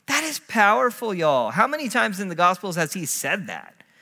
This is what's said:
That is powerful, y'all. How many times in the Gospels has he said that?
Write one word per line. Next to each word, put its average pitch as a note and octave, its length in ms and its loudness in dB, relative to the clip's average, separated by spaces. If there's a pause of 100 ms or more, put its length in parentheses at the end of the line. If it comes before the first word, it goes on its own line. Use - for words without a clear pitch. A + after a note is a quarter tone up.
That C#4+ 180 0
is D#4 160 -6
powerful, A3+ 760 2
y'all. C#3 380 2
How G#3+ 160 2
many D4 200 -4
times A3 300 0
in G3+ 80 -4
the F3 80 -6
Gospels F3+ 400 2
has E3 200 -2
he F3 120 -6
said D#3+ 400 -4
that? - 380 -14 (180)